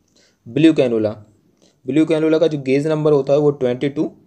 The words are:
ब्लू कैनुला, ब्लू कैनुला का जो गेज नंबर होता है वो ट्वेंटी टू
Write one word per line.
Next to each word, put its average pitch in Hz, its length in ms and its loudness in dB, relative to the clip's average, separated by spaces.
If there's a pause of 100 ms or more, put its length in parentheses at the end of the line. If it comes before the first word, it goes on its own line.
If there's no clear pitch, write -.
(460)
ब्लू 147 260 2
कैनुला, 117 380 0 (760)
ब्लू 143 200 0
कैनुला 160 320 0
का 165 80 2
जो 156 160 -2
गेज 139 240 0
नंबर 156 260 0
होता 139 200 2
है 143 60 2
वो 147 140 2
ट्वेंटी 127 360 -2
टू 151 220 -4 (160)